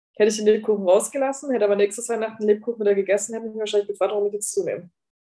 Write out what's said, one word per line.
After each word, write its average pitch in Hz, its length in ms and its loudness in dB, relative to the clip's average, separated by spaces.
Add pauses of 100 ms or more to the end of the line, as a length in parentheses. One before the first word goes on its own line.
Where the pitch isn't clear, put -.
(160)
hätte 214 120 4
ich 220 80 0
den 214 100 0
Lebkuchen 214 400 2
rausgelassen, 269 640 2
hätte 220 140 2
aber 202 120 4
nächstes 202 320 -2
Weihnachten 220 340 -4
den 208 60 0
Lebkuchen 214 320 0
wieder 202 140 2
gegessen, 196 400 -2
hätte 226 120 -8
ich 220 60 -10
mich 220 80 -8
wahrscheinlich 208 280 -2
gefragt, 190 240 -2
warum 208 140 0
ich 202 80 -4
jetzt 208 180 -6
zunehme. 143 380 -4 (320)